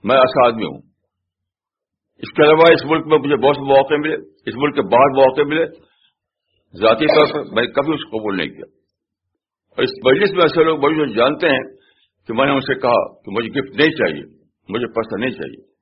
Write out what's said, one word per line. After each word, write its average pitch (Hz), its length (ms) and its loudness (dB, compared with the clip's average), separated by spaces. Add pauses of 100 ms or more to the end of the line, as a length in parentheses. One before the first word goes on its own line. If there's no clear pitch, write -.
میں 120 120 2
ایسا 127 300 4
آدمی 113 180 -2
ہوں۔ 73 140 -10 (1400)
اس - 160 -16
کے 160 100 0
علاوہ 156 300 6
اس 156 120 2
ملک 156 220 -2
میں 151 120 2
مجھے 139 180 0
بہت 139 200 2
سے 139 40 -12
مواقع 139 340 2
ملے، 151 220 -4
اس - 400 -14
ملک 143 180 -2
کے 143 80 0
باہر 120 280 4
مواقع 135 320 2
ملے، 156 240 -2 (1120)
ذاتی 117 260 2
طور 151 260 4
پر 139 220 -10
میں 120 120 -2
کبھی 143 280 -4
اس - 100 -10
کو 113 140 -10
قبول 104 180 -6
نہیں 78 120 -6
کیا۔ - 280 -20 (960)
اور - 120 -4
اس - 80 0 (140)
مجلس 185 260 2
میں 175 120 0
ایسے 160 220 2
لوگ 160 140 0
موجود 143 380 -2
جانتے 147 320 0
ہیں 131 280 -4 (500)
کہ 113 80 -8
میں 135 120 0
نے 143 60 -2
ان 135 80 -2
سے 135 140 -6
کہا 123 460 -2
کہ 107 100 -18
مجھے 110 180 -6
گفٹ 101 280 -8
نہیں 151 140 2
چاہیے، 82 540 -6 (240)
مجھے 117 180 -6
پیسہ 110 320 -8
نہیں 127 120 -4
چاہیے۔ 64 520 -16